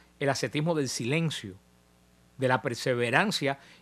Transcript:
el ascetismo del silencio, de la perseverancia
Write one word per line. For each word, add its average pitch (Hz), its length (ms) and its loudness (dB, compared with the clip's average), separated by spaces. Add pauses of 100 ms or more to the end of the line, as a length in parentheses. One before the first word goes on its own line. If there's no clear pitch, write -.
(180)
el 139 100 0
ascetismo 151 460 0
del 139 140 0
silencio, 135 640 -2 (800)
de 127 120 2
la 127 120 4
perseverancia 135 1000 0 (220)